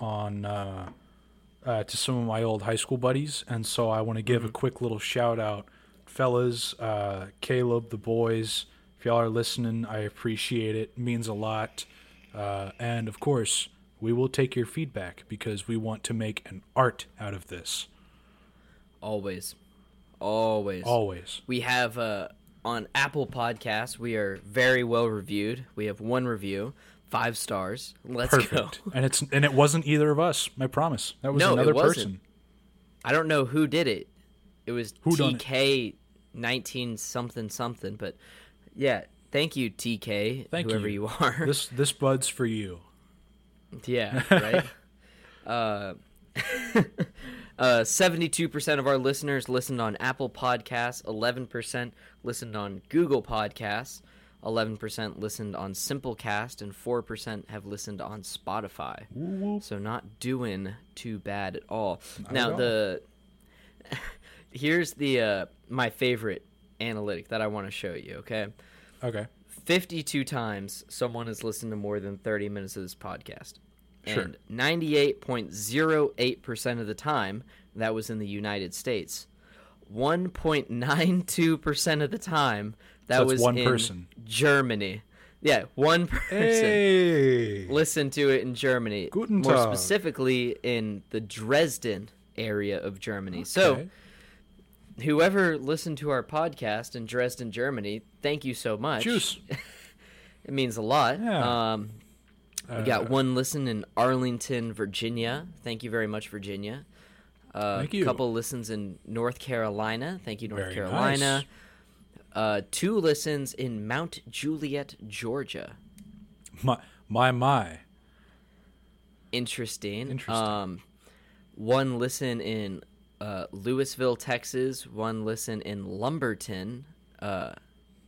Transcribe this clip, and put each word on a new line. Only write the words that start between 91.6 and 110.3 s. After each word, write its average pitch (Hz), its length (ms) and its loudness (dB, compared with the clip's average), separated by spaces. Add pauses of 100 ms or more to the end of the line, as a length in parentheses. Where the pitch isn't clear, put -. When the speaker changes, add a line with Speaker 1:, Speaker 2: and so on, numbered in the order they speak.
Speaker 2:
area 104 440 -2
of 98 180 -6
Germany. 95 460 -6
So, 175 280 6
Speaker 1:
Okay. 147 160 -2 (1160)
Speaker 2:
whoever 165 540 6
listened 151 400 -2
to 147 120 -4
our 127 120 2
podcast 131 720 -2
in 117 80 -8
Dresden, 123 480 -2
Germany, 110 480 -2 (220)
thank 147 240 -2
you 127 80 -2
so 110 240 -2
much. 123 260 -2
Speaker 1:
Juice. - 400 0
Speaker 2:
<laughs> - 40 -20 (920)
It - 120 -10
means 123 240 -2
a 110 40 -4
lot. 131 380 4
Speaker 1:
Yeah. 120 540 0
Speaker 2:
Um, 107 160 -6 (800)
we 113 140 -4
got 113 240 2
Speaker 1:
Uh, - 20 -8
Speaker 2:
one 131 260 2
listen 131 340 0
in 107 160 -4 (120)
Arlington, 123 760 0
Virginia. 113 720 -4 (180)
Thank 117 180 -8
you 120 80 -8
very 110 160 0
much, 107 220 -6
Virginia. 101 580 -8 (680)
Uh, 101 260 -2
Speaker 1:
Thank - 140 -4
you. 196 100 2
Speaker 2:
couple 123 280 2
listens 113 380 -4
in 101 360 -6
North 117 320 -2
Carolina. 113 840 -2
Thank 110 160 -8